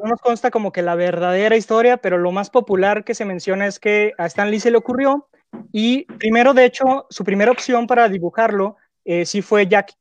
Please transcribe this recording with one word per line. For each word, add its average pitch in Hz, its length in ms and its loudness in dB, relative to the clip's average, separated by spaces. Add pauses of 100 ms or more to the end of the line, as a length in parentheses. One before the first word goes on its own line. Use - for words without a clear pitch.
no 220 60 -4
nos 233 120 -2
consta 240 300 0
como 208 220 -4
que 185 80 -4
la 175 140 -2
verdadera 180 600 0
historia, 226 420 2
pero 190 200 -2
lo 180 160 -2
más 196 160 -6
popular 208 560 0
que 233 100 -6
se - 80 -8
menciona 196 420 -4
es 196 140 -6
que 208 380 0
a 170 80 -4
Stan 202 260 -2
Lee 214 80 -2
se 233 120 0
le 233 60 4
ocurrió 269 520 -2 (420)
y 240 320 -2 (140)
primero, 233 360 2
de 254 120 6
hecho, 262 440 0
su - 140 -12
primera 202 260 0
opción 240 380 -2
para 233 220 4
dibujarlo, 196 680 -2 (300)
eh, 170 200 -2
sí 202 160 -4
fue 208 260 0
Jack 202 340 0